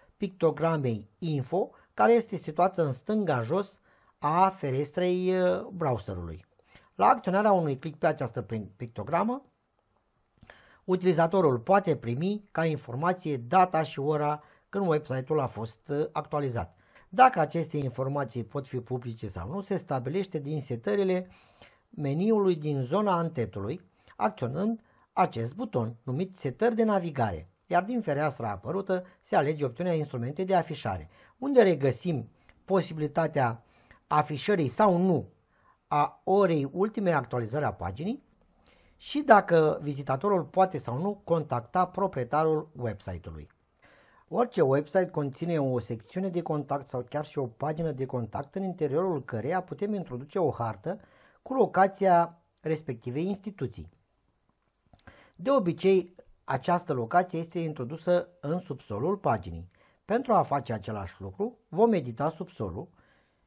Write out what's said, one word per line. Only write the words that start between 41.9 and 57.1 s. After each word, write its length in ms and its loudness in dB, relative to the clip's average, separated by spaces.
website-ului. 720 -10
Orice 300 0
website 480 2
conține 500 -2
o 180 0
secțiune 500 -6
de 140 -2
contact 460 -4
sau 200 -6
chiar 160 -4
și 140 -8
o 80 -2
pagină 460 -4
de 140 -4
contact 480 -6
în 80 -4
interiorul 640 -2
căreia 380 -4
putem 320 -6
introduce 440 -8
o 120 2
hartă 500 -6
cu 120 -8
locația 840 2
respectivei 640 -6
instituții. 640 -8
De 140 -4
obicei, 640 2
această 480 -2
locație 460 0